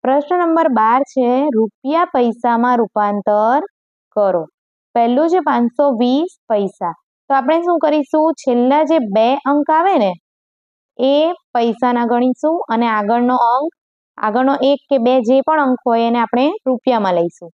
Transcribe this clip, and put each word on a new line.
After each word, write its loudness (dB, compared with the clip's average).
પ્રશ્ન 0
નંબર 0
બાર 2
છે 0
રૂપિયા -2
પૈસામાં 0
રૂપાંતર 0
કરો. 0
પહેલું 2
છે 2
પાંચસો 0
વીસ 0
પૈસા, -4
તો -2
આપણે 0
શું 0
કરીશું? 0
છેલ્લા 2
જે 2
બે 2
અંક 0
આવે 0
ને 0
એ 2
પૈસાના 0
ગણીશું 0
અને 0
આગળનો 0
અંક, -2
આગળનો 0
એક 0
કે 0
બે 2
જે 4
પણ 0
અંક -2
હોય 0
એને 0
આપણે 0
રૂપિયામાં 0
લઈશું. -6